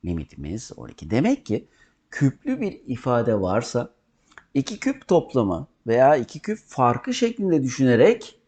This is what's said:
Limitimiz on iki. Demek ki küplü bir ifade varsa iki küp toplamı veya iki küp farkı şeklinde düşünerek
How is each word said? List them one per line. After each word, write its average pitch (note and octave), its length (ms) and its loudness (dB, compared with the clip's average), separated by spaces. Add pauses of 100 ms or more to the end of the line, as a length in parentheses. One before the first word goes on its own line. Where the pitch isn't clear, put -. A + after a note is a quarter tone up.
Limitimiz E2 720 -10
on - 120 -16
iki. D#2 220 -14
Demek F#3+ 360 0
ki - 220 -4 (420)
küplü D3 500 -2
bir G3+ 260 -6
ifade A#2 540 0
varsa A#2 500 -2 (640)
iki C3+ 260 -4
küp - 280 -6
toplamı C3 580 0 (200)
veya C3 300 4
iki B2+ 240 -6
küp G#3+ 180 -8
farkı B2+ 560 -2
şeklinde G3 480 0
düşünerek C3 840 2